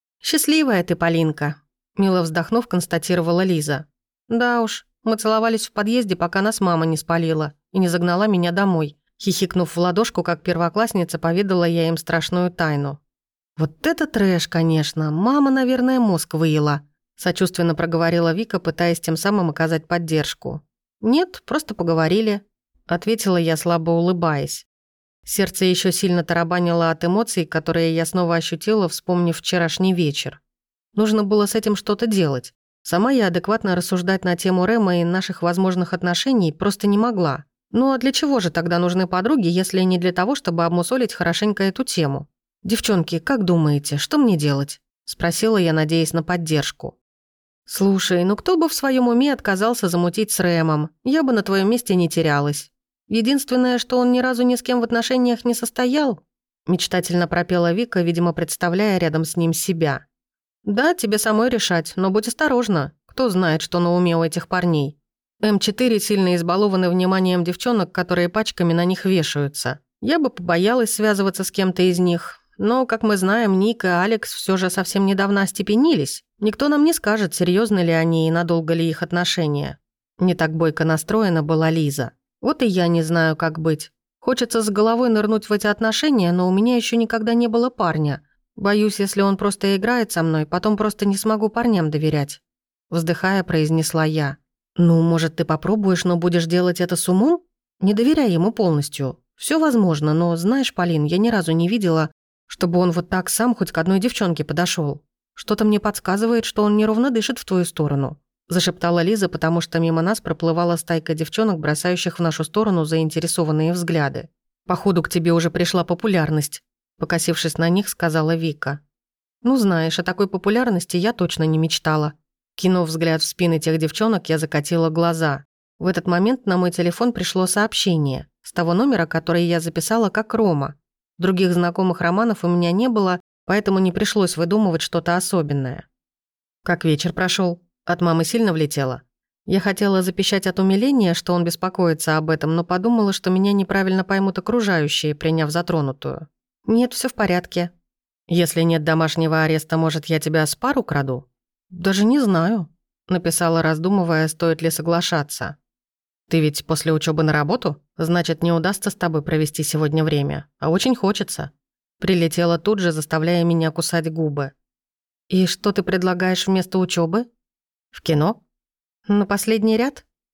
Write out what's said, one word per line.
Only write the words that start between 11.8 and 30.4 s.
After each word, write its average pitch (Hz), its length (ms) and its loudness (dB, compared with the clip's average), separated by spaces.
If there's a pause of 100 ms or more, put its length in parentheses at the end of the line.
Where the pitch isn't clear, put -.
им 165 80 -2
страшную 175 540 -2
тайну. 147 500 -4 (560)
«Вот 156 280 -4
это 320 220 0
трэш, 190 400 0
конечно, 160 640 0
мама, 269 400 2
наверное, 254 480 2
мозг 190 360 0
выела», 151 480 2 (340)
сочувственно 175 580 0
проговорила 165 580 2
Вика, 196 280 -4
пытаясь 170 400 -2
тем 165 160 -2
самым 196 320 0
оказать 160 380 -2
поддержку. 156 760 -4 (380)
«Нет, 302 440 0
просто 302 300 -6
поговорили», 180 640 0 (440)
ответила 190 520 0
я, 165 180 2
слабо 170 360 0
улыбаясь. 165 720 0 (580)
Сердце 190 420 -2
ещё 180 260 2
сильно 175 320 0
тарабанило 170 680 0
от 160 140 -4
эмоций, 190 400 0
которые 165 500 0
я 165 100 0
снова 170 300 0
ощутила, 180 540 0
вспомнив 175 480 -2
вчерашний 185 560 0
вечер. 151 480 -4 (520)